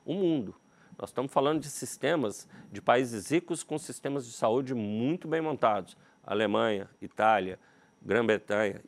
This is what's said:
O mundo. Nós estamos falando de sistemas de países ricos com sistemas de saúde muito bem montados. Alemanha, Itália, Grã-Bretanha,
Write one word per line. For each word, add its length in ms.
O 80
mundo. 420
Nós 120
estamos 220
falando 300
de 80
sistemas 800
de 100
países 500
ricos 320
com 140
sistemas 480
de 80
saúde 420
muito 520
bem 140
montados. 560
Alemanha, 640
Itália, 560
Grã-Bretanha, 840